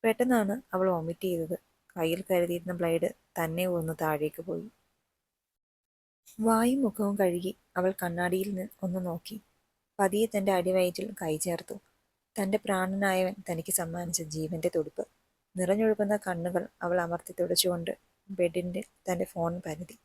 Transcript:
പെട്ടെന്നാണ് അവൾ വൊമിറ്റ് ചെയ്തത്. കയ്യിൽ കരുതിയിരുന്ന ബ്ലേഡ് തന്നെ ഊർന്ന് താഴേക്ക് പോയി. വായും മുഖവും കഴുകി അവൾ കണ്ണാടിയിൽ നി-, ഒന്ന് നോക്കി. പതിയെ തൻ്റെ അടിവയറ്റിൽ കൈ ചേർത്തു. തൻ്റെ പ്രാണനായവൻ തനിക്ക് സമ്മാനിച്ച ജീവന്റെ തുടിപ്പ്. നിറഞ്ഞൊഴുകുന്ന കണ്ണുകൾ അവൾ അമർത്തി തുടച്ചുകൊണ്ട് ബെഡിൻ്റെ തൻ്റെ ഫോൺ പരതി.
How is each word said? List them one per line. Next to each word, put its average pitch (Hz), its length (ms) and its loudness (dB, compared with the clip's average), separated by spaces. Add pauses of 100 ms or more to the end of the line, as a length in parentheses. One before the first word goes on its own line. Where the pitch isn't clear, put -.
പെട്ടെന്നാണ് 226 520 4 (160)
അവൾ 185 180 2
വൊമിറ്റ് 170 380 -2
ചെയ്തത്. 170 300 0 (320)
കയ്യിൽ 165 320 0
കരുതിയിരുന്ന 175 520 0
ബ്ലേഡ് 170 360 2 (240)
തന്നെ 165 340 -2
ഊർന്ന് 165 320 -2
താഴേക്ക് 151 420 0
പോയി. 170 260 -6 (1700)
വായും 226 420 4
മുഖവും 202 340 0
കഴുകി 180 360 0 (240)
അവൾ 185 160 2
കണ്ണാടിയിൽ 180 600 -2
നി-, 190 160 -6 (120)
ഒന്ന് 185 240 -2
നോക്കി. 170 320 -8 (640)
പതിയെ 202 260 4
തൻ്റെ 196 260 0
അടിവയറ്റിൽ 180 640 2
കൈ 165 240 -4
ചേർത്തു. 170 380 -4 (600)
തൻ്റെ 196 220 2
പ്രാണനായവൻ 190 840 0
തനിക്ക് 170 320 -4
സമ്മാനിച്ച 170 480 -2
ജീവന്റെ 156 480 -2
തുടിപ്പ്. - 340 -2 (520)
നിറഞ്ഞൊഴുകുന്ന 208 640 2
കണ്ണുകൾ 175 460 -2 (180)
അവൾ 175 200 0
അമർത്തി 170 320 -4
തുടച്ചുകൊണ്ട് 175 580 0 (380)
ബെഡിൻ്റെ 180 520 -2 (220)
തൻ്റെ 180 220 -2
ഫോൺ 165 340 -2
പരതി. 165 460 -10